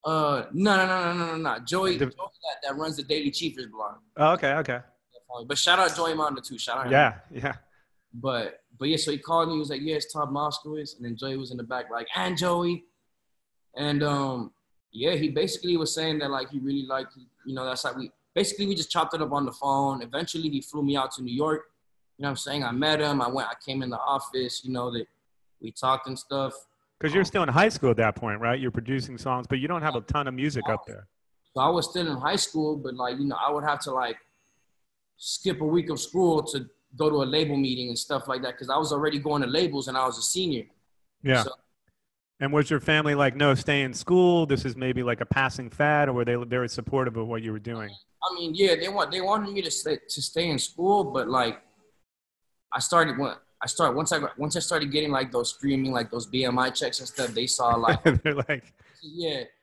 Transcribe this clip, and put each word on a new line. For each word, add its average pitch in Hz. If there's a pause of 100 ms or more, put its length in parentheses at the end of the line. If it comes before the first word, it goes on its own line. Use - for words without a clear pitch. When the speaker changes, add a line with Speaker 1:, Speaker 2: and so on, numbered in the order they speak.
Speaker 1:
Uh, 147
no, 196
no, 185
no, 185
no, 170
no, 170
no, -
no. 135
Joey, 185
Speaker 2:
The 135
Speaker 1:
Joey 127
that, 156
that 139
runs 156
the 143
Daily 143
Chiefers 127
blog. 107 (200)
Speaker 2:
Oh, 156
okay, 143
okay. 135 (680)
Speaker 1:
But 143
shout 180
out 165
Joey 165
Manda, 147
too. 123
Shout 120
out 131
him. 123
Speaker 2:
Yeah, 131 (160)
yeah. 131 (580)
Speaker 1:
But, 120 (180)
but 135
yeah, 156
so 147
he 147
called 165
me. 160
He 151
was 143
like, 139
"Yeah, 156
it's 151
Todd 147
Moskowitz." 151
And 123
then 117
Joey 135
was 131
in 123
the 120
back, 123
like, 117
"And 185
Joey." 175 (920)
And, 147
um, 139 (400)
yeah, 139
he 151
basically 175
was 156
saying 160
that, 139
like, 131
he 143
really 139
liked, 131 (320)
you 135
know, 131
that's 131
like 123
we, 131 (240)
basically 196
we 196
just 165
chopped 165
it 156
up 143
on 143
the 120
phone. 139
Eventually 156
he 139
flew 147
me 139
out 131
to 135
New 120
York. 151 (520)
You 139
know 143
what -
I'm 127
saying? 143
I 120
met 151
him. 143
I 120
went, 127
I 120 (100)
came 135
in 123
the 113
office, 131
you 127
know, 123
that 113 (560)
we 113
talked 131
and 131
stuff. 139 (460)
Speaker 2:
'Cause 151
you're 190
Speaker 1:
Um, 185
Speaker 2:
still 185
in 147
high 175
school 135
at 107
that 110
point, 107
right? 120
You're 127
producing 123
songs, 127
but 135
you 135
don't 165
have 151
a 117
ton 143
of 131
music 131
up 110
there. 101 (460)
Speaker 1:
So 131
I 143
was 170
still 175
in 143
high 151
school, 151
but, 135
like, 123
you 143
know, 131
I 135
would 147
have 147
to, 143
like, 123 (1000)
skip -
a 156
week 160
of 139
school 165
to 139 (280)
go 156
to 147
a 139
label 151
meeting 127
and 117
stuff 139
like 131
that, 127
'cause 127
I 139
was 151
already 147
going 147
to 123
labels 143
and 131
I 131
was 120
a 117
senior. 165 (560)
Speaker 2:
Yeah. 127
Speaker 1:
So 92 (880)
Speaker 2:
And 139
was 151
your 151
family 151
like, 139
"No, 143
stay 143
in 131
school, 175
this 139
is 123
maybe, 127
like, 120
a 113
passing 131
fad," 147
or 131
were 123
they 120
very 120
supportive 123
of 113
what 113
you 110
were 107
doing? 107 (340)
Speaker 1:
I 180
mean, 170
yeah, 185
they 170
want, 190
they 185
wanted 202
me 196
to 160
stay, -
to -
stay 170
in 147
school, 190
but, 131
like, 120 (1080)
I 131
started 156
when 135 (240)
I -
started, 131
once 165
I 160
got, -
once 147
I 170
started 151
getting, 151
like, 131
those 120
streaming, 135
like, 120
those 117
B 127
M 123
I 127
checks 127
and 127
stuff, 123
they 117
saw, 120
like, 117
Speaker 2:
<laughs> 147
They're 147
like, 139 (300)
Speaker 1:
yeah. 156 (180)